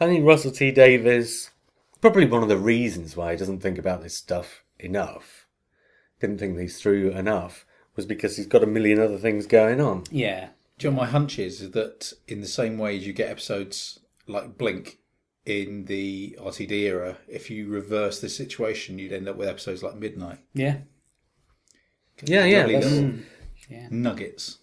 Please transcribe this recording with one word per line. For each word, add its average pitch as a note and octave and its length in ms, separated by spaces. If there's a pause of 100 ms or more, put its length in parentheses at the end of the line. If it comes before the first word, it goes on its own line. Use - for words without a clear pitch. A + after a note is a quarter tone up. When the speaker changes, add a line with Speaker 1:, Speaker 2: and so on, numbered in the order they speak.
Speaker 1:
I E3 60
think E3+ 200
Russell D3+ 240
T C3+ 220
Davies, B2 800 (500)
probably F#3+ 260
one A#2 160
of G#2+ 60
the G#2 80
reasons G2 600
why F2 160
he E2 60
doesn't F#2+ 220
think F#2+ 180
about F2 240
this E2+ 140
stuff - 480 (160)
enough, - 680 (720)
didn't G2+ 200
think F#2+ 180
these F2 240
through G2+ 320
enough, F#2+ 520 (300)
was G2+ 100
because G#2+ 320
he's G2+ 120
got A2 160
a - 20
million G#2+ 320
other G#2+ 200
things G#2 280
going A2+ 340
on. G2+ 300
Speaker 2:
Yeah. G2+ 380 (300)
Speaker 3:
Do D3+ 100
you - 40
know, C3 80
my B2 60
hunch C#3+ 320
is, F#2 220
is F#2+ 100
that - 420 (140)
in G#2+ 140
the G2 80
same A2+ 300
way G#2+ 180
as G2 100
you G2+ 60
get G#2 180
episodes - 680 (260)
like G#2 320
Blink G2 400 (460)
in G2+ 420
the G2 540
R F#2+ 120
T G2+ 140
D G2+ 200
era, F#2 300 (100)
if - 240
you G#2+ 180
reverse G#2 520
the G#2+ 80
situation, A2 720
you'd F#2+ 120
end F#2+ 160
up G2 80
with G2 120
episodes F#2 340
like G2+ 140
Midnight. F#2 420 (160)
Speaker 2:
Yeah. C#3 240 (1500)
Speaker 1:
Yeah, F3+ 200
yeah, G3 160
Speaker 3:
Lovely A2+ 140
Speaker 1:
that's C3+ 120
Speaker 3:
little C#3+ 240
Speaker 2:
Mm. A#2 120 (460)
Yeah. A#2+ 220
Speaker 3:
nuggets. A2+ 720